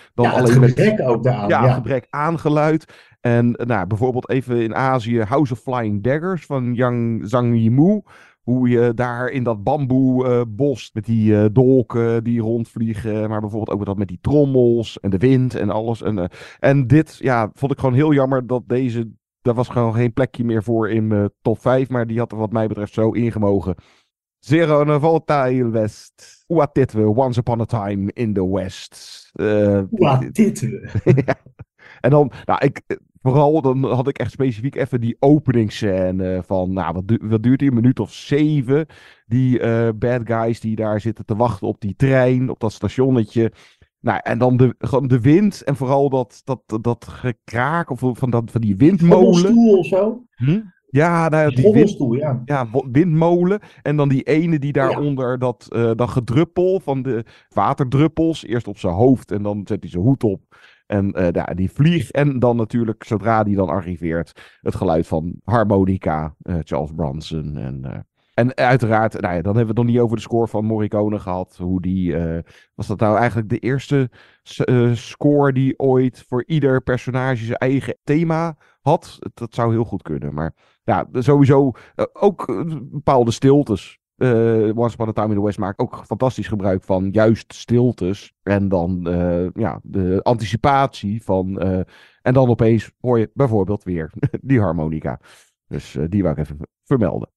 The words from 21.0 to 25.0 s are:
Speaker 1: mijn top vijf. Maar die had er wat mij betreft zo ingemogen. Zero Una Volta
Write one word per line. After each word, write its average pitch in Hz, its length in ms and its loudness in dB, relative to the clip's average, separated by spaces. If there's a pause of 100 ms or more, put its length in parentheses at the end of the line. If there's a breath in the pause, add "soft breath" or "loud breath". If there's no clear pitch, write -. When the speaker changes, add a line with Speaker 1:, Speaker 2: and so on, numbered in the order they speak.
Speaker 1:
mijn 101 220 0 (120)
top 110 200 -2
vijf. 131 280 0
Maar 120 180 -4
die 113 120 -4
had 113 120 -4
er 104 60 -10
wat 110 140 -4
mij 110 160 -2
betreft 104 260 -8
zo 110 180 0
ingemogen. 101 640 0 (640 soft breath)
Zero 151 420 2
Una 147 180 2
Volta 151 480 0